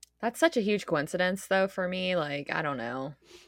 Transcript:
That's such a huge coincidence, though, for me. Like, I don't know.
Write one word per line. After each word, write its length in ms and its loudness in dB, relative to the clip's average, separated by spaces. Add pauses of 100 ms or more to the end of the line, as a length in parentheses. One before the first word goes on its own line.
(200)
That's 180 -2
such 200 4
a 40 4
huge 240 2
coincidence, 600 0
though, 200 4
for 220 -4
me. 260 -2
Like, 380 -2
I 80 2
don't 160 -2
know. 380 -4 (340)